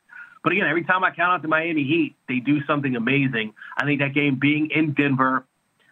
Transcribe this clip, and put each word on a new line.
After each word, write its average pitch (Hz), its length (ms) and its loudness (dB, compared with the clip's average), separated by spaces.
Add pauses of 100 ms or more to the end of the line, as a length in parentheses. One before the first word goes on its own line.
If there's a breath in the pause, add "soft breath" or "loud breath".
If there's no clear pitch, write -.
(420 loud breath)
But - 100 0
again, 190 140 0
every 160 180 0
time 185 200 0
I 175 60 2
count 175 220 0
out 175 100 -2
the 156 60 -6
Miami 156 360 0
Heat, 151 320 0 (120)
they 127 120 -2
do 143 240 0
something 143 320 0
amazing. 117 580 0 (220 loud breath)
I 131 80 -2
think 143 160 0
that 139 140 -2
game 143 220 2
being 151 340 2
in 151 220 0
Denver, 131 520 0 (480 soft breath)